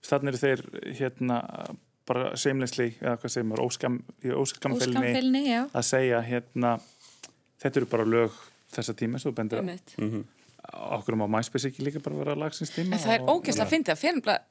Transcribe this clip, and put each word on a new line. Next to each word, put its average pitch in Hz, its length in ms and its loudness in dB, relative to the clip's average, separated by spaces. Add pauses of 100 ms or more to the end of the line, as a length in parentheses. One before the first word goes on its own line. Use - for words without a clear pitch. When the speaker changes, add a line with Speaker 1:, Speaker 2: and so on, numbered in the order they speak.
Speaker 1:
þarna 139 260 0
eru 127 100 -2
þeir, - 580 0
hérna, 123 800 -4 (300)
bara 127 300 -2
shamelessly, 127 640 0
eða 120 160 0
hvað 120 120 -6
segir 120 140 -2
maður, 113 240 0
óskam-, 123 340 -2 (220)
í 131 60 0
óskamfeilni 135 680 0
Speaker 2:
Óskamfeilni, 262 520 2
já. 247 220 0
Speaker 1:
að - 140 0
segja, 127 380 4
hérna, 120 580 0 (800)
þetta 135 160 0
eru 127 100 2
bara 113 180 2
lög 113 260 4 (420)
þessa 117 220 -4
tíma, 120 260 -2
svo 143 140 -2
bendir 113 240 -2
á. - 40 -2
Speaker 3:
Einmitt. 180 360 -8
Speaker 4:
Mhm. 107 260 -2 (480)
Speaker 1:
Okkur - 440 -4
má 107 120 2
MySpace 117 420 0
ekki 135 140 -10
líka 143 180 -4
bara 147 140 -4
vera 147 200 -2
lag 151 160 -4
síns - 220 -6
tíma 180 200 -2
Speaker 3:
En 214 40 2
það 214 160 4
er 226 80 2
Speaker 1:
og 285 200 4
Speaker 3:
ógeðslega - 280 0
fyndið 311 240 2
að - 40 -6
fer 320 140 2
nefnilega 240 280 2 (100)